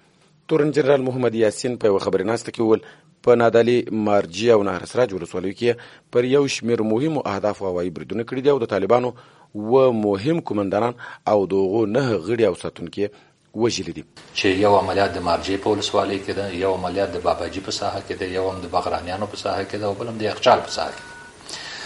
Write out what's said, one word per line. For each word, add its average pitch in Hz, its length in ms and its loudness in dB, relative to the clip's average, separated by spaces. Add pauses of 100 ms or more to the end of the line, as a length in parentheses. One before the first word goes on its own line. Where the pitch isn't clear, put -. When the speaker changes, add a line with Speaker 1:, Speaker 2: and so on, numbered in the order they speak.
(500)
Speaker 1:
تورن 151 300 2
جنرال 131 300 4
محمد 120 340 0
یاسین 117 400 0
په 104 100 6
یوه 95 140 0
خبري 95 240 0
ناسته 117 200 -4
کې - 100 -4
وویل، 110 260 2 (360)
په 120 200 6
نادعلي، 117 340 6 (300)
مارجې 101 460 2
او 101 180 4
نهر 90 200 -6
سراج 117 220 0
ولسوالیو 92 480 -6
کې 120 100 2 (400)
پر 123 220 2
یو 143 140 4 (100)
شمیر 110 340 0
مهمو 139 400 -2
اهدافو 98 400 -2
هوایي 87 240 -4
بریدونه 104 280 -6
کړي 131 180 -8
دي 143 120 4
او 135 120 0
د 104 100 -2
طالبانو 113 400 2
اووه 117 880 0
مهم 113 480 0
قومندانان 104 480 -2 (340)
او 104 120 6
د 95 200 2
هغو 107 300 2
نهه 120 320 0
غړي 113 240 2
او 85 140 -4
ساتونکي 82 360 -8
یې - 240 -6 (300)
وژلي 98 420 -2
دي. 73 40 -12 (360)
Speaker 2:
چې 104 100 2 (140)
یو 104 160 6
عملیات 92 360 0
د 92 140 -6
مارجې 90 340 -2
په 110 80 -2
ولسوالۍ 101 560 0
کې 101 120 -6
ده، 98 80 -4 (180)
یو 95 160 0
عملیات 90 340 -4
د 87 140 -6
باباجي 85 400 -4
په 107 100 -8
ساحه 98 240 -6
کې - 180 -8
ده، 95 60 -6
یو 92 240 -4
هم 92 140 -6
د 87 100 -10
بغرانیانو 87 580 -4
په - 120 -14
ساحه 95 200 -2
کې 104 180 -10
ده 107 40 -4
او 101 140 -2
بل 117 100 -8
هم 110 80 -8
د 107 100 -4
یخچال - 380 4
په - 100 -10
ساحه 76 160 -4
کې - 100 -14
ده. - 120 -18 (720)